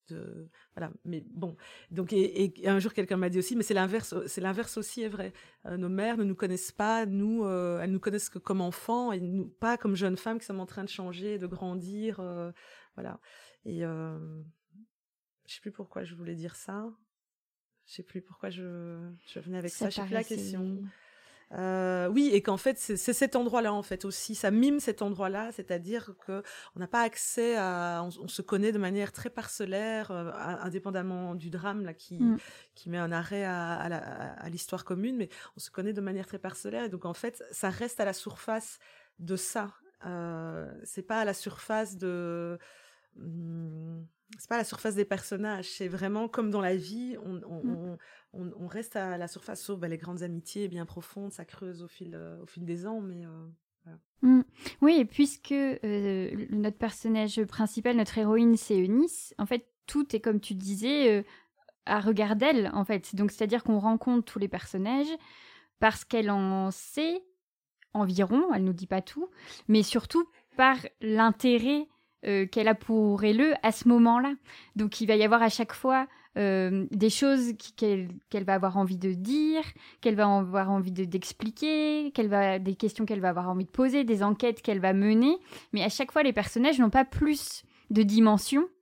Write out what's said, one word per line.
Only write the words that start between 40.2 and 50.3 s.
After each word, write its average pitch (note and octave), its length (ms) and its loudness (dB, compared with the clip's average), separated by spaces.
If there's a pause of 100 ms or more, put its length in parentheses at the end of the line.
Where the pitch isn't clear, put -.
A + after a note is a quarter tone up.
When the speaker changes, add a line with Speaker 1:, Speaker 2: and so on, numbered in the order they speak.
Speaker 1:
c'est F#3+ 240 -12
pas A3 140 -2
à G#3+ 40 0
la G3+ 80 -2
surface G#3 640 -6
de, F3 640 -6 (580)
hum, E3 880 -10 (320)
c'est - 100 -18
pas A#3 80 -4
à A#3+ 40 0
la A3 40 -2
surface A3 320 -6
des G3+ 100 0
personnages. G3 640 -6
C'est F#3+ 160 -8
vraiment G3 400 -4
comme A3 240 -2
dans G3+ 100 0
la F#3 140 0
vie, A3+ 500 -8
on, F3+ 220 -10
on, E3 160 -10
Speaker 2:
Mm. A#3+ 120 -2
Speaker 1:
on, F3 220 -10 (340)
on, F3+ 280 -10
on F3 80 -10
reste A3 280 -10
à F#3 220 -4
la F3 100 -8
surface, - 320 -14
sauf, G3+ 200 -8
bah, E3+ 80 -6
les E3 100 -4
grandes E3+ 240 -10
amitiés F3 460 -6